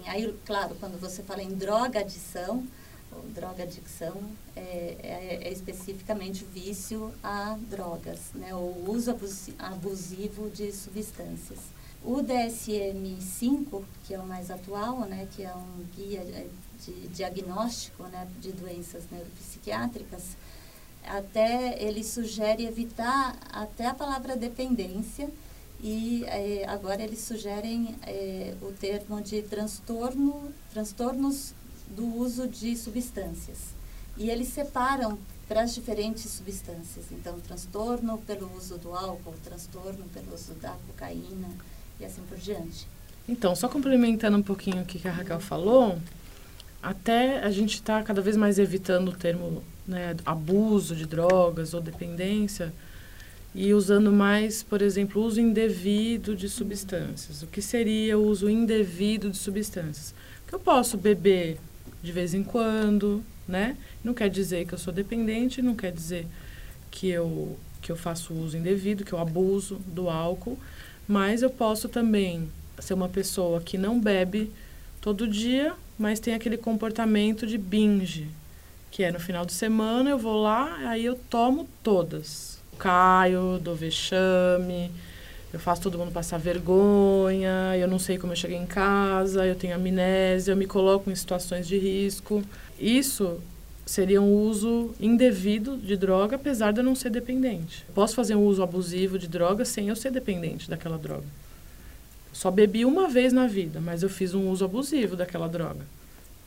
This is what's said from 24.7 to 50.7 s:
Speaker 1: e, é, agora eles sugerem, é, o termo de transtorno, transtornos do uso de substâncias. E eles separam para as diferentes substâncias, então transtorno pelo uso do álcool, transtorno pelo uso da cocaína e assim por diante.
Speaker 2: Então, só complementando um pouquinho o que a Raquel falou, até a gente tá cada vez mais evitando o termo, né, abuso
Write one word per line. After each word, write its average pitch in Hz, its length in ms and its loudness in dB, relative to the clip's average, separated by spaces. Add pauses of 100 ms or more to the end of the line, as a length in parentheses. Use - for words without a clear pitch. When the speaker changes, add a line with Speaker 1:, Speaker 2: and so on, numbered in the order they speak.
Speaker 1:
e, 226 460 -2
é, 202 420 -4
agora 196 360 -4
eles 220 160 -8
sugerem, 220 840 -6
é, 190 600 -8
o 196 80 -10
termo 202 500 -6
de 208 220 -6
transtorno, 254 1080 -4 (220)
transtornos 254 800 -2 (340)
do 226 300 -4
uso 247 300 -2
de 233 280 -4
substâncias. 196 840 -8 (580)
E 220 140 -2
eles 240 160 -2
separam 254 720 -2 (280)
para 214 140 2
as 233 140 0
diferentes 220 560 -4
substâncias, 175 800 -12
então 175 300 -10
transtorno 214 800 -4
pelo 196 380 -10
uso 180 220 -12
do 175 160 -12
álcool, 180 480 -8
transtorno 185 680 -12
pelo 175 220 -14
uso - 220 -14
da - 200 -10 (120)
cocaína - 600 -10 (500)
e 196 60 -12
assim 190 220 -14
por 185 100 -14
diante. 175 500 -10 (420)
Speaker 2:
Então, 196 260 2
só 247 120 -2
complementando 240 680 4
um 202 60 6
pouquinho 196 400 -2
o 180 40 -4
que 180 220 -8
a 180 40 -2
Raquel 170 280 -4
falou, 190 600 6 (840)
até 233 640 2
a 208 80 2
gente 208 320 2
tá 214 180 2
cada 208 200 0
vez 208 140 2
mais 208 220 6
evitando 185 520 4
o 170 60 -4
termo, 170 480 -2 (220)
né, 175 300 -4 (100)
abuso 170 720 2